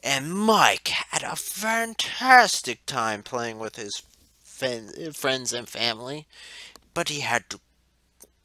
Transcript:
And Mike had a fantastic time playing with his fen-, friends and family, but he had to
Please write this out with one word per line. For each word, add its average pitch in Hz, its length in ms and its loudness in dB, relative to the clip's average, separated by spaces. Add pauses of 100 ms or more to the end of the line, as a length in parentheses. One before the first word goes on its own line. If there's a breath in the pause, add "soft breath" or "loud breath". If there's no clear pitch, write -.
And 139 320 -2
Mike 190 540 4
had - 360 -4
a - 120 -6
fantastic 226 1500 4
time 113 360 -2
playing 117 380 -6
with 110 160 -8
his 104 260 -10 (400)
fen-, 123 720 -8
friends 131 400 -4
and 120 160 -8
family, 120 580 -4 (680 loud breath)
but 170 160 -2
he 147 100 -6
had 120 300 -2
to - 100 -12 (840)